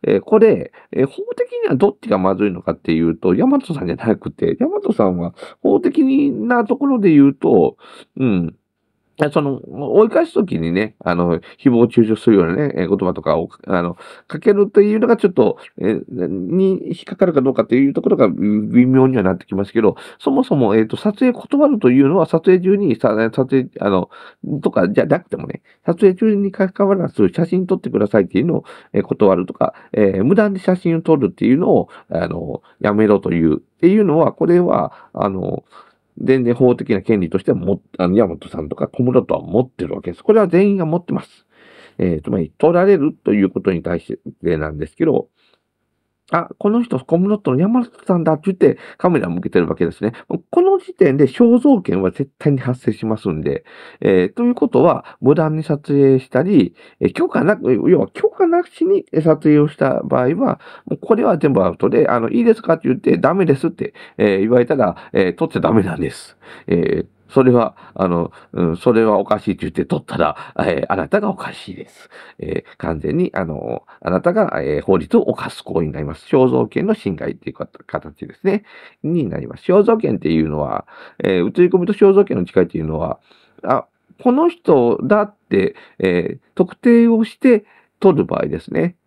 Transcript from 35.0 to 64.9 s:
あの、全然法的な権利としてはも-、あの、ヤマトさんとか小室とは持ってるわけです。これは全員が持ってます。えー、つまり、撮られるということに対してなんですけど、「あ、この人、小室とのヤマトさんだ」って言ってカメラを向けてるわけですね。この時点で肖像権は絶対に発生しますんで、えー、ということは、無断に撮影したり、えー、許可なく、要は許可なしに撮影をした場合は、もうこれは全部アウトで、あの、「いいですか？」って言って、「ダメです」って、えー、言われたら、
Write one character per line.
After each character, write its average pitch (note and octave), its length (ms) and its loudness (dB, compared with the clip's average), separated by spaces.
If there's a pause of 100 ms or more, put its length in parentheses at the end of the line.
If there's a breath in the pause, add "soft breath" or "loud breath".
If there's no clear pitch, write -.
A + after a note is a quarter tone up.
あ - 160 -2
の、 F#2+ 340 -8 (580 soft breath)
全 C3 220 2
然 A#2+ 100 0
法 B2 220 4
的 A2+ 180 -4
な G2 80 -2
権 G#2+ 180 0
利 F2 100 -2
と F#2 100 -2
し - 60 -10
て E3 60 0
は G2 60 0
も-、 F2+ 240 -4 (160)
あ F2+ 100 0
の、 F#2 80 0
ヤ G#2+ 120 2
マ E2 100 -8
ト - 120 -20
さ - 120 -10
ん D2+ 80 -10
と - 60 -10
か - 120 -6
小 - 160 -6
室 B2 200 2
と D#2+ 100 -4
は D#2+ 80 -4
持 F2 200 -2
っ B2+ 80 -4
て - 160 -8
る - 100 -6
わ - 60 -10
け F2+ 100 -8
で E2+ 60 -14
す。 - 60 -20
こ A3 100 2
れ A3+ 60 4
は G3+ 80 2
全 F#3+ 240 2
員 G3+ 60 -2
が F3 80 -4
持 D#3 120 -4
っ F3 80 -8
て - 80 -8
ま - 100 -6
す。 - 240 -20 (500 soft breath)
え F2 240 -2
ー、 - 20 -20
つ - 60 -12
ま F#3 100 -2
り、 - 180 -6
撮 D#3+ 140 2
ら F3 140 2
れ G3 120 4
る D3+ 160 -2
と - 200 -4
い G#2 100 2
う F#2+ 60 2
こ F#2+ 120 -6
と F#2+ 100 -2
に E2+ 120 -4
対 E2+ 160 -6
し - 200 -12 (240)
て E2+ 140 -2
な D2+ 120 -6
ん D2+ 80 -12
で D#2 100 -8
す - 80 -20
け E3 100 -2
ど、 - 240 0 (1040)
「あ、 E3+ 260 -2
こ G3+ 120 -2
の A#3 120 0
人、 - 180 -6
小 - 180 -2
室 G3+ 200 0
と D3+ 140 -2
の B2+ 80 0
ヤ F3+ 80 2
マ A#3+ 180 0
ト - 200 -20
さ F3+ 120 0
ん E3 60 -2
だ」 D#3 100 2
っ - 40 0
て D3+ 80 -14
言 F#3+ 100 -2
っ - 20 -20
て - 220 2 (180 loud breath)
カ F3+ 120 0
メ F3+ 100 2
ラ - 80 -4
を E2+ 40 -6
向 F2 100 -6
け F#2+ 80 -6
て - 100 0
る E2+ 80 0
わ D#2+ 80 -2
け F2 100 -2
で D#2+ 60 -4
す - 120 -10
ね。 A2 100 -4 (140 loud breath)
こ - 340 -2
の F#4+ 180 2
時 - 140 -16
点 C#3+ 240 2
で C#3+ 100 4
肖 A#3+ 320 4
像 C4 220 2
権 F#2+ 200 -4
は F#2 100 0
絶 - 280 -8
対 D3 140 0
に C3 60 -2
発 B2 200 -6
生 A2+ 140 -4
し - 120 -8
ま A2 120 -2
す G#2 120 -6
ん D#2 120 -4
で、 D2 240 -4 (340 loud breath)
え F#2 320 2
ー、 - 20 -20
と A#3+ 100 -4
い A#3+ 80 0
う A#3+ 40 -2
こ C4+ 140 -2
と C3 140 2
は、 - 380 -2
無 C#3 140 4
断 D#3 200 -2
に D#3 80 -6
撮 D3 300 -4
影 C3+ 260 4
し - 100 -14
た B2+ 120 0
り、 D#3 340 2 (240 soft breath)
え - 80 0
ー、 - 60 -2
許 F4 140 -2
可 - 160 -2
な G3 140 0
く、 - 160 0
要 D3 260 2
は A#2+ 80 -2
許 - 220 -2
可 F#4+ 180 0
な E4+ 160 0
し - 220 -6
に F#4+ 200 0 (160)
撮 D#3 140 4
影 D3+ 240 4
を D3 80 2
し - 100 -10
た - 260 0
場 C3 180 0
合 B2+ 80 0
は、 D3 300 -2 (260 loud breath)
も - 100 -6
う - 20 -16
こ - 180 0
れ A#3 80 2
は F#3 140 0
全 C#3+ 140 0
部 G2 120 2
ア F2+ 60 0
ウ - 80 -8
ト G#2+ 120 0
で、 A#2 180 2
あ A#2+ 120 0
の、 A2+ 120 -4
「い A#3+ 100 0
い - 20 2
で A3+ 100 4
す - 100 -4
か？」 E3 120 0
っ E3 60 -16
て - 60 -4
言 B2+ 100 0
っ - 20 -10
て、 - 200 0
「ダ D#3+ 140 0
メ F#3+ 120 0
で C#3+ 100 2
す」 E3 140 -6
っ - 20 -8
て、 - 220 -10 (240 loud breath)
え G2+ 200 2
ー、 - 20 0
言 G#2 100 0
わ B2 100 4
れ A#2+ 60 2
た D#3 100 -2
ら、 G#2 200 0 (160 loud breath)